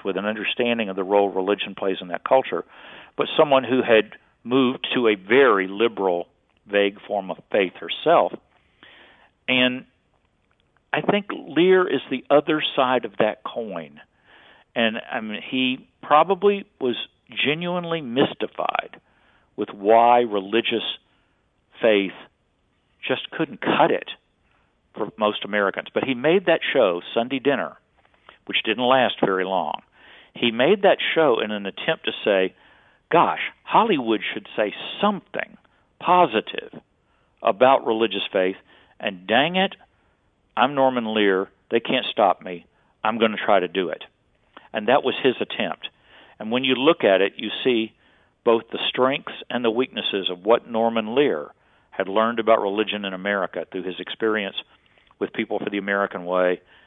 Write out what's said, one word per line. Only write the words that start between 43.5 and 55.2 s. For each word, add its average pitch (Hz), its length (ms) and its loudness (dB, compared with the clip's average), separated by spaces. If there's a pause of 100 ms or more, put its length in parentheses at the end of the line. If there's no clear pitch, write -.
to 87 80 0
do 85 220 -2
it." - 140 -10 (680)
And 110 160 -4
that 131 160 4
was 123 200 -2
his 127 180 2
attempt. - 480 -6 (500)
And 107 120 -8
when 127 120 -2
you 131 120 2
look 143 280 2
at 95 180 6
it, 101 160 0
you 107 120 -6 (140)
see 113 300 0 (500)
both 117 260 2
the - 100 -10 (100)
strengths 131 440 -2 (160)
and 123 160 -6
the 113 60 4
weaknesses 101 580 -4
of 90 160 -10
what 117 240 2
Norman 113 460 -2
Lear 98 360 0 (380)
had 95 180 -6
learned 113 320 0
about 110 220 2
religion 101 440 -4
in 95 80 -6
America 92 580 -4
through 92 120 -8
his 90 160 -8
experience 107 560 -4 (640)
with - 160 -6